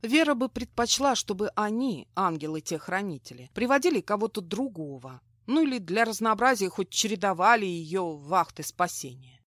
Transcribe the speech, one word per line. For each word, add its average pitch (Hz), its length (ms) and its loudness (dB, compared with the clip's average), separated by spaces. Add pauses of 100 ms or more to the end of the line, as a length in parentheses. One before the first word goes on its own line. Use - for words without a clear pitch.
Вера 294 320 4
бы 240 140 -2
предпочла, 240 640 0
чтобы 202 400 -4
они, 214 600 -2
ангелы-те-хранители, 156 1400 -4
приводили 262 480 2
кого-то 214 400 -2
другого, 156 800 -8 (260)
ну 302 160 4
или 262 160 0
для 196 260 2
разнообразия 220 640 2
хоть 185 220 -6
чередовали 202 760 2
её 170 520 -4
вахты 160 460 0
спасения. - 880 -6